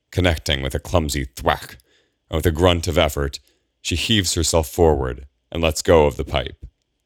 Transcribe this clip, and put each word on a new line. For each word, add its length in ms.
connecting 500
with 140
a 40
clumsy 460
thwack, 540
and 80
with 80
a 60
grunt 360
of 120
effort, 420
she 160
heaves 380
herself 340
forward 580
and 120
lets 180
go 260
of 120
the 60
pipe, 420